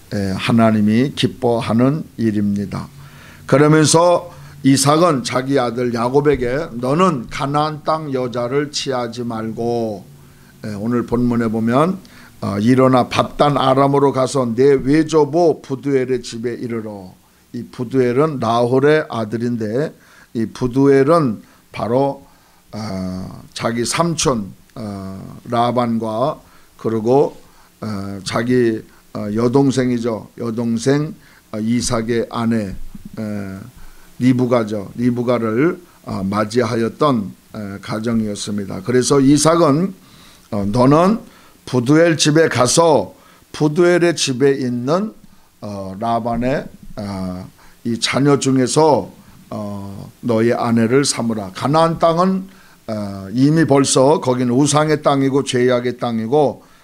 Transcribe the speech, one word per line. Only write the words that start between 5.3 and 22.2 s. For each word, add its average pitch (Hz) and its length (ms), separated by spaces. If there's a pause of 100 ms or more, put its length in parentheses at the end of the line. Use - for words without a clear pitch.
아들 123 340
야곱에게 131 840
"너는 135 560
가나안 147 520
땅 156 320
여자를 127 560
취하지 123 540
말고", 113 800 (600)
에, 107 100
오늘 113 300
본문에 120 440
보면, 120 500 (420)
어, 101 200
"일어나 127 480
밧단 143 500
아람으로 139 540
가서 127 420
내 135 200
외조부 151 880
부두엘의 131 600
집에 117 320
이르러." 107 580 (400)
이 120 120
부두엘은 127 760
나홀의 131 720
아들인데 117 800 (420)
이 113 120
부두엘은 135 960 (300)
바로, 120 520 (460)